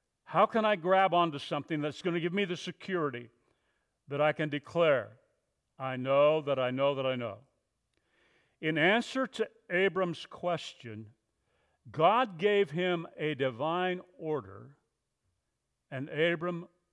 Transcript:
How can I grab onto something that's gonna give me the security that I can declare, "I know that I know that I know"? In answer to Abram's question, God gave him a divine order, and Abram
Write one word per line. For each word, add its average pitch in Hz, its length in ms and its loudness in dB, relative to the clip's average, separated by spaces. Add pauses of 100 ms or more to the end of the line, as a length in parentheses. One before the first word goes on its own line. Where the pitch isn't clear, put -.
(240)
How 190 220 2
can 220 180 0
I 214 120 2
grab 185 380 4
onto 170 240 2
something 151 420 -6
that's 139 220 -6
gonna 175 180 -2
give 170 140 -4
me 202 100 0
the 175 120 -4
security 147 760 -6 (800)
that 139 120 -4
I 151 120 4
can 151 180 -4
declare, 139 680 2 (600)
"I 131 180 -6
know 143 460 4
that 139 160 0
I 127 120 0
know 139 260 0
that 135 100 -4
I 131 80 0
know"? 117 320 -8 (1120)
In 156 180 -2
answer 233 480 2
to - 240 -6 (180)
Abram's 180 580 0
question, 113 880 -8 (760)
God 185 480 4
gave 202 320 4
him 175 360 -2 (100)
a 151 180 -2
divine 156 680 -2 (160)
order, 131 600 -8 (1120)
and 139 180 -8
Abram 170 580 -2 (260)